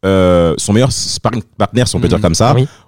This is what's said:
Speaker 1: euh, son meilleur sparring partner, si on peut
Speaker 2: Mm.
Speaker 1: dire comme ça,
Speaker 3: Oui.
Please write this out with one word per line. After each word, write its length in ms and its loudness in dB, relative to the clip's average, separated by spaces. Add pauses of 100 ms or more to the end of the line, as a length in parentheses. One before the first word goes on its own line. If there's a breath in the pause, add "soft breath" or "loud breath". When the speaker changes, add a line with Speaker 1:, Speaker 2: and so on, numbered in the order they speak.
Speaker 1:
euh, 540 2
son 140 -2
meilleur 200 2
sparring 500 -6 (140)
partner, 300 -2
si 100 -4
on 40 0
peut 60 0
Speaker 2:
Mm. 40 2
Speaker 1:
dire 100 0
comme 140 0
ça, 200 2
Speaker 3:
Oui. 120 2 (220 loud breath)